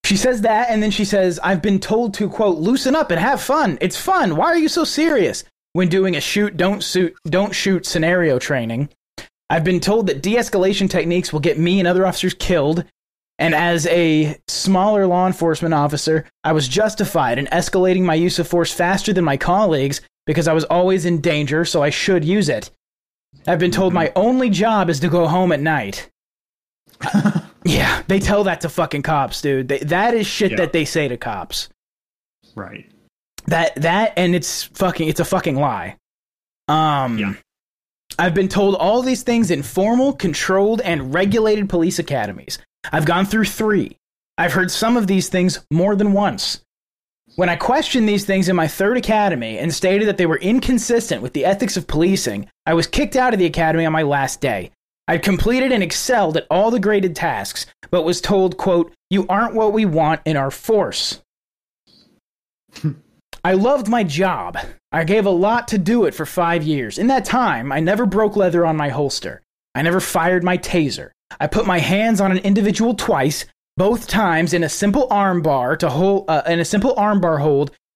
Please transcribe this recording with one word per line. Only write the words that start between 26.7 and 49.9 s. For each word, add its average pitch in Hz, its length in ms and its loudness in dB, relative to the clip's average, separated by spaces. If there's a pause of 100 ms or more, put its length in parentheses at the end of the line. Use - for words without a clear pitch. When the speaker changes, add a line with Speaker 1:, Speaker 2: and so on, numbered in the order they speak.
Speaker 2:
<laughs> - 420 0 (220)
Speaker 1:
Yeah, - 420 0
they 196 120 2
tell 202 260 0
that 180 160 -2
to 165 80 -6
fucking 151 320 -4
cops, 139 400 -2
dude. 135 260 -2
They, 139 120 -2
that 185 340 0
is 214 120 0
shit 190 260 -2
Speaker 2:
Yeah. 180 60 -4
Speaker 1:
that 175 140 0
they 160 140 0
say 147 240 -2
to 120 80 -6
cops. 98 500 -8 (880)
Speaker 2:
Right. - 340 -16 (580)
Speaker 1:
That, 165 340 0
that, 190 340 0
and 175 180 2
it's - 300 -4
fucking, 170 460 -4
it's 151 100 -4
a 156 60 0
fucking 165 320 -2
lie. 107 400 -4 (720)
Um, 143 480 0
Speaker 2:
Yeah. 101 160 -4 (840)
Speaker 1:
I've 170 160 0
been 190 140 2
told 196 280 2
all 214 260 2
these 254 220 -2
things 233 280 2
in 143 120 0
formal, 240 500 2
controlled, 202 640 0
and 143 340 -4
regulated 208 540 2
police 175 320 0
academies. 104 580 -6 (320)
I've 151 160 -2
gone 175 200 2
through 214 200 0
three. 208 520 -2 (400)
I've 156 160 0
heard 180 180 0
some 233 240 0
of 214 120 0
these 190 200 2
things 180 320 0 (100)
more 190 280 2
than 202 160 2
once. 196 480 -2 (760)
When 175 140 2
I 170 80 -2
questioned 254 500 2
these 202 160 2
things 190 240 0
in 185 80 2
my 160 140 0
third 202 260 0
academy 180 640 0
and 156 140 -4
stated 196 340 0